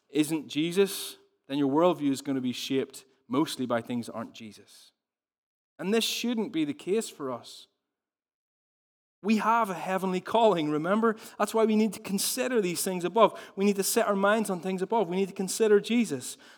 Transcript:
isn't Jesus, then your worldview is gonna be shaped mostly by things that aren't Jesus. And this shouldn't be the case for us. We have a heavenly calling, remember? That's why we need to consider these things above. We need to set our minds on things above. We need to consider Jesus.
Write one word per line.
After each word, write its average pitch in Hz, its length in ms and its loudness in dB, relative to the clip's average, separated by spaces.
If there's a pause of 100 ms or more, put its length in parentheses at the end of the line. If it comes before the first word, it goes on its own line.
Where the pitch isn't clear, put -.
(120)
isn't 147 380 -2
Jesus, 175 680 -2 (300)
then 139 100 -6
your 139 140 0
worldview 147 400 2
is 127 100 -4
gonna 135 200 -4
be 127 120 -2
shaped - 520 -4 (260)
mostly 131 360 -2
by 120 120 0
things 120 280 -6
that - 60 -12
aren't 113 200 -10
Jesus. - 580 -20 (840)
And 185 160 -2
this 226 100 2
shouldn't 226 480 -2
be 160 140 0
the 143 80 -2
case 214 360 -4
for 135 220 -8
us. - 360 -14 (1500)
We 214 160 2
have 220 320 2
a 180 60 -6
heavenly 185 440 -2
calling, 180 520 2
remember? 208 440 2 (220)
That's 208 160 0
why 226 120 4
we 220 100 4
need 214 180 2
to - 60 -12
consider 247 600 -2
these 175 220 0
things 185 240 -2
above. 190 340 4 (160)
We 196 100 0
need 202 100 4
to 196 80 -2
set - 240 0
our 202 80 0
minds 208 340 2
on 180 120 -4
things 185 200 -4
above. 190 280 0
We 180 60 -4
need 196 120 0
to 196 80 -16
consider 208 440 4
Jesus. 202 580 -2 (200)